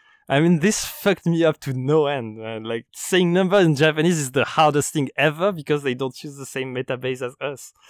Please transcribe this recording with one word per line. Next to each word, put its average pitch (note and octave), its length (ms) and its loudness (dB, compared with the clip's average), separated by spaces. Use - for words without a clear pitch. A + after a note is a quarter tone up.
I C#3 120 2
mean, E3+ 200 4
this G#3 240 0
fucked - 420 -2
me E3 180 2
up D#3 160 2
to C3+ 120 -6
no C#3 340 2
end. A#2 340 -6
Uh, A2 220 -8
like, A2+ 320 -6
saying F3+ 380 0
number F#3+ 260 4
in E3 160 6
Japanese D#3 440 2
is C3 140 -4
the C3 120 2
hardest D3 480 2
thing C#3+ 240 -2
ever D#3 360 0
because D3 300 -4
they C3+ 120 -2
don't C3 280 -8
use C#3+ 140 -14
the C3+ 100 -14
same C3 280 -8
metabase B2+ 480 -6
as B2 180 -8
us. C3+ 320 -10